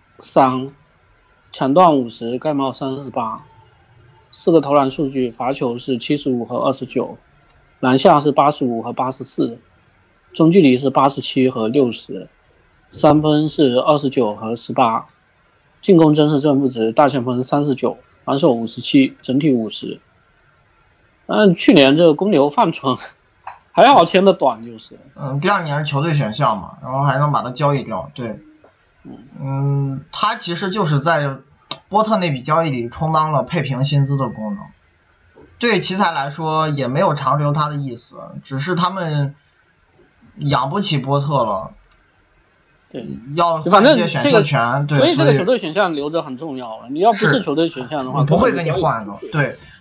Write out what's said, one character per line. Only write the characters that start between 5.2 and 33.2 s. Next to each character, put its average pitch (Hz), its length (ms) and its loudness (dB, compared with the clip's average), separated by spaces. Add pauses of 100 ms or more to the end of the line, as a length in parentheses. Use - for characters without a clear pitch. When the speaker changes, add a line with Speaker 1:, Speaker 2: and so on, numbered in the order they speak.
Speaker 1:
罚 120 240 -6
球 120 240 -4
是 127 180 -6
七 147 220 -2
十 143 100 -6
五 123 160 -2
和 123 140 -8
二 123 120 0
十 131 140 -4
九， - 320 -6 (640)
篮 131 160 2
下 151 240 6
是 147 100 0
八 143 200 2
十 143 160 -4
五 117 160 -4
和 120 100 -8
八 131 180 -4
十 127 140 -12
四， 127 340 -6 (760)
中 165 180 4
距 196 80 8
离 131 160 6
是 135 140 0
八 139 180 2
十 139 140 -6
七 131 260 0
和 123 180 -4
六 127 240 2
十， 95 380 -12 (640)
三 151 300 4
分 151 260 2
是 135 280 2
二 147 200 2
十 139 140 -2
九 107 240 -2
和 110 200 -8
十 - 180 -12
八， 117 340 0 (720)
进 196 160 4
攻 160 160 6
真 151 160 4
实 147 120 0
正 139 200 2
负 135 80 0
值， 113 240 -2
大 143 160 4
前 123 160 -2
锋 127 180 -4
三 143 220 -2
十 143 100 0
九， 120 240 -4 (260)
防 135 140 -2
守 151 140 4
五 117 140 -2
十 117 140 -12
七， - 420 2
整 131 160 -2
体 151 140 2
五 110 180 -2
十。 - 300 -12 (1300)
但 208 280 4
去 - 180 2
年 139 240 8
这 175 80 6
个 160 100 8
公 190 180 -2
牛 143 180 4
犯 175 220 2
蠢， 131 240 -4 (760)
还 196 240 6
好 180 100 8
签 185 200 2
的 196 80 6
短 117 340 -2
就 117 120 -16
是。 - 200 -20 (160)
Speaker 2:
嗯， 139 240 -6
第 175 100 0
二 196 140 0
年 147 160 -4
是 156 100 -4
球 139 140 -2
队 165 100 -2
选 123 200 -2
项 117 260 -2
嘛， 85 240 -16
然 127 100 -12
后 139 120 -2
还 139 140 2
能 147 120 2
把 120 120 -2
他 123 80 -8
交 143 240 0
易 123 100 -4
掉， 95 280 -10
对。 113 280 -10 (640)
Speaker 1:
嗯。 131 140 -18 (220)
Speaker 2:
嗯， 139 720 -2
他 214 240 -2
其 170 220 -8
实 185 140 -4
就 202 140 -2
是 151 140 0
在 143 380 0 (520)
波 208 140 2
特 220 140 0
那 175 160 0
笔 127 100 -6
交 160 220 0
易 156 60 -4
里 117 180 -4
充 156 240 -4
当 156 180 0